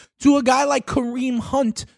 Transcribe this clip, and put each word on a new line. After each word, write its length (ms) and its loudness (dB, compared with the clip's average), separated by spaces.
to 180 4
a 40 0
guy 220 2
like 220 -2
Kareem 540 -2
Hunt 440 -4